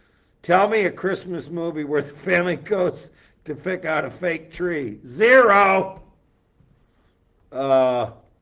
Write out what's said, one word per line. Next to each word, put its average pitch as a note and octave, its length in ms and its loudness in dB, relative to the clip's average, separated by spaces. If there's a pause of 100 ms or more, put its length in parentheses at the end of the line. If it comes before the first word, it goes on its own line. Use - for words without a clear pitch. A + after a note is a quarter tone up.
(420)
Tell F#3 260 2
me G#3+ 180 0
a E3 60 -2
Christmas F3+ 580 -8
movie E3 340 -8
where C#3+ 180 -2
the - 120 -12
family F3+ 420 -2
goes F3+ 560 -4 (340)
to D3+ 100 -8
pick F3+ 300 -8
out D#3 200 -4
a B2+ 40 -10
fake E3 420 -6
tree." D#3 540 -6
Zero. G3+ 960 4 (1500)
Uh, B2+ 600 0 (300)